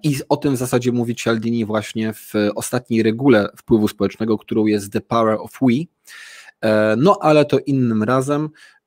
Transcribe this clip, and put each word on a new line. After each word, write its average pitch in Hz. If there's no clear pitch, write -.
i 147
o 147
tym 143
w 123
zasadzie 123
mówi 120
Cialdini 113
właśnie 110
w -
ostatniej 113
regule 110
wpływu 107
społecznego, 104
którą 110
jest 104
The 107
Power 113
of 110
We. 127
E, 107
no, 180
ale 151
to 135
innym 123
razem. 135